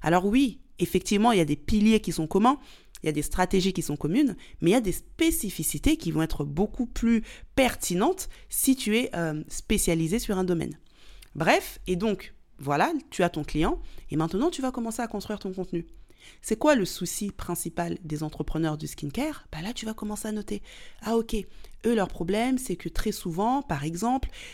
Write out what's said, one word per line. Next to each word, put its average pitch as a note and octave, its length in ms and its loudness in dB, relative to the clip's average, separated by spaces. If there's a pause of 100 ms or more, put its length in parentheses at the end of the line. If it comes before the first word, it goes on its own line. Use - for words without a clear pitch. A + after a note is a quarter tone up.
Alors F3+ 240 4
oui, A#3 360 2 (180)
effectivement, G3+ 540 4
il G#3 40 6
y F3 40 8
a D#3+ 40 4
des D3 120 0
piliers G#3+ 420 6
qui F#3 140 -2
sont D#3+ 140 -2
communs, A#3+ 320 4 (440)
il - 40 -4
y - 20 2
a D#3 40 0
des D3 80 0
stratégies F#3 520 2
qui F3 80 0
sont D3 160 -4
communes, A3+ 400 2 (240)
mais E3 100 6
il - 20 6
y A#3 40 6
a C4 40 4
des F#3+ 120 0
spécificités C4+ 1040 0
qui E3+ 140 -4
vont D#3 100 2
être D#3 240 -2
beaucoup F#3 400 -2
plus A#3 380 2 (320)
pertinentes B3+ 760 0 (180)
si - 300 2
tu G#3+ 200 0
es, B3+ 180 0
euh, D#3 340 -2
spécialisé E3+ 720 0
sur G3+ 180 -2
un F#3 80 0
domaine. E3+ 320 -2 (580)
Bref, G3+ 520 2
et F3+ 80 0
donc, G3 380 -2 (240)
voilà, C#3+ 340 2 (200)
tu - 120 0
as F3 60 4
ton D3+ 160 -4
client, D#3 340 0 (300)
et D3 80 -2
maintenant F#3 320 0
tu F4 120 -4
vas B3+ 100 -2
commencer A3+ 300 -6
à A#3 60 -4
construire G#3 320 -8
ton F#3+ 140 -8
contenu. F3+ 320 -6 (560)
C'est A3 160 -2
quoi D4+ 180 6
le G#3 100 2
souci - 460 -6
principal E3+ 720 -6
des D3+ 200 -6
entrepreneurs D#3 540 -2
du D3+ 100 -8
skincare ? B3 640 -6
Bah D#3 100 -8
là, G3 100 -6
tu B3+ 140 -10
vas A3 80 -6
commencer G#3 340 -8
à G#3+ 40 -4
noter. G#3 300 -6 (400)
Ah A3 140 0
ok, A3+ 200 0 (500)
eux, A#3+ 100 4
leur F#3+ 140 2
problème, A3 480 0
c'est A3 180 -4
que - 140 -8
très - 240 0
souvent, G#3+ 480 0
par C#3+ 240 -4
exemple, G#3+ 440 -2 (240)